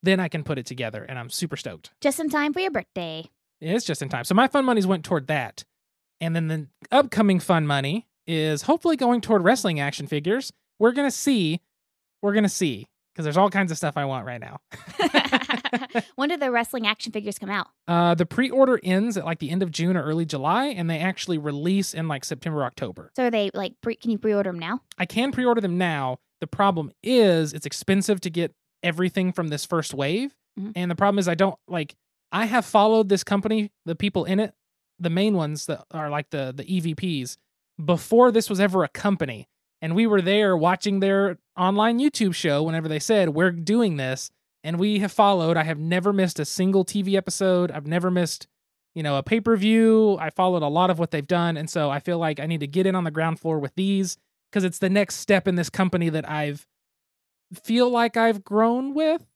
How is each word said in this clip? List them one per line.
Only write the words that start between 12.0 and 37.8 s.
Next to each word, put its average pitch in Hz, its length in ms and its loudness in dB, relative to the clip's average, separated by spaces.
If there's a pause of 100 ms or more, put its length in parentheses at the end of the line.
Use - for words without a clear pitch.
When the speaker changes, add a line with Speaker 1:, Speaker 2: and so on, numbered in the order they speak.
Speaker 1:
We're 202 120 0
gonna 208 160 4
see, 135 380 -2 (280)
'cause 165 80 -8
there's 151 140 0
all 196 120 6
kinds 190 220 0
of 156 60 -6
stuff 151 180 -4
I 147 80 -2
want 131 220 -6
right 123 160 -10
now. - 180 -16 (400)
<laughs> 330 80 2
Speaker 2:
<laughs> 262 1080 -2
When 277 140 -2
do 339 80 -2
the 277 140 -2
wrestling 233 360 -2
action 220 240 -2
figures 208 280 -8
come 196 100 -12
out? 196 180 -4 (200)
Speaker 1:
Uh, 170 280 4
the 170 100 2
pre-order 262 580 2
ends 196 340 0
at, 160 80 -6
like, 165 140 -4
the 143 100 -6
end 180 140 -2
of 175 80 -4
June 170 260 0
or 151 60 -2
early 156 220 -2
July, 160 420 0
and 175 220 -4
they 165 100 -4
actually 180 380 -4
release 151 560 -2
in, 160 140 -6
like, 143 180 -6
September, 151 380 -6
October. 110 520 -8
Speaker 2:
So 254 100 0
are 240 60 0
they, 208 220 0
like, 190 280 -6
pre-, 233 140 -4
can 233 160 -4
you 208 60 -2
pre-order 202 320 0
'em 175 100 -8
now? 180 220 -6 (160)
Speaker 1:
I 180 80 -2
can 240 260 -2
pre-order 240 300 2
them 180 160 -2
now. 143 420 -2 (220)
The 160 60 -8
problem 175 440 0 (120)
is 185 500 4
it's 156 120 -10
expensive 196 560 0
to 185 80 -6
get 170 240 -4 (300)
everything 180 480 0
from 165 180 -4
this 147 160 -6
first 165 280 -4
wave. 165 420 -4 (240)
Speaker 2:
Mm-hmm. 202 160 -8
Speaker 1:
And 180 160 -2
the 170 40 -2
problem 202 240 2
is 180 80 0
I 170 80 0
don't, 190 220 0 (100)
like, 165 280 -6 (360)
I 202 140 0
have 226 200 0
followed 220 440 4
this 196 140 2
company, 208 480 -2 (140)
the 165 100 -4
people - 300 -2
in 190 140 0
it, 214 140 -2 (460)
the 175 100 -4
main 196 260 2
ones 151 320 -4
that - 240 -6
are, 156 180 -6
like, 147 220 -4
the, 135 240 -6
the 135 180 -12
E 185 60 0
V 160 160 -4 (280)
Ps, 120 140 -12 (460)